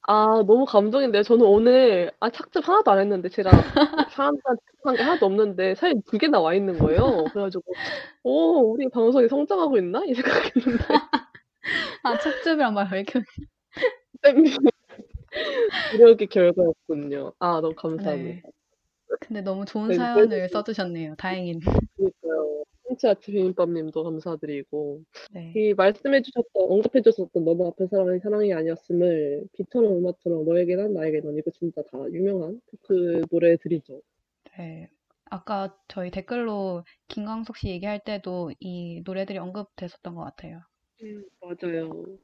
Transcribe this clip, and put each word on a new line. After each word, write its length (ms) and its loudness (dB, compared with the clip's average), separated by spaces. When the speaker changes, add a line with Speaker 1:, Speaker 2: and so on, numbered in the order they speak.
Speaker 1:
아, 400 4
너무 180 6
감동인데요. 580 2
저는 220 6
오늘, 720 6
아, 120 -2
착즙 360 -6
하나도 240 4
안 80 6
했는데 300 -2
제가 220 2
Speaker 2:
<laughs> 580 4
Speaker 1:
사람들한테 560 -2
착즙한 320 -4
게 60 0
하나도 220 2
없는데 500 0
사연이 300 0
두 120 -4
개나 240 2
와 140 2
있는 240 -2
거예요. 520 2
그래 120 -4
가지고 380 -8
Speaker 2:
<laughs> 420 -12
Speaker 1:
'오, 500 2
우리 160 -4
방송이 400 4
성장하고 480 0
있나?' 280 -2
이 100 -2
생각했는데. 680 -2
<laughs> 360 0
Speaker 2:
<laughs> 340 -8
아, 140 -2
착즙이란 560 -2
말 180 -2
왜 100 -4
이렇게 200 -2
Speaker 1:
밴드 280 6
노력의 380 8
결과였군요. 1120 0
아, 220 0
너무 140 -4
Speaker 2:
네. 480 -6
Speaker 1:
감사합니다. 60 -20
Speaker 2:
근데 200 -10
너무 240 -6
좋은 260 -4
Speaker 1:
네, 20 2
Speaker 2:
사연을 540 2
Speaker 1:
보내주신 20 -8
Speaker 2:
써주셨네요. 680 -6
다행히. 420 -8
Speaker 1:
그러니까요. 680 -4
참치야채 440 -2
비빔밥님도 720 -2
감사드리고. 1000 -8
Speaker 2:
네. 300 -12
Speaker 1:
이 160 2
말씀해 480 2
주셨던, 260 -6
언급해 300 2
주셨던 440 0
너무 220 0
아픈 200 -6
사랑은 340 0
사랑이 320 -2
아니었음을 1000 -2
비처럼 440 0
음악처럼 480 -4
너에게 320 0
난 160 -4
나에게 280 -4
넌 160 -8
이거 140 -6
진짜 320 -8
다 160 -14
유명한 500 -6
그 440 0
노래들이죠. 680 0
Speaker 2:
네. 320 -18
아까 500 -10
저희 240 -10
댓글로 720 -8
김광석 500 -10
씨 120 -8
얘기할 340 -8
때도 560 -8
이 460 -12
노래들이 340 -8
언급됐었던 760 -16
것 80 -14
같아요. 380 -20
Speaker 1:
음, 200 -18
맞아요. 640 -10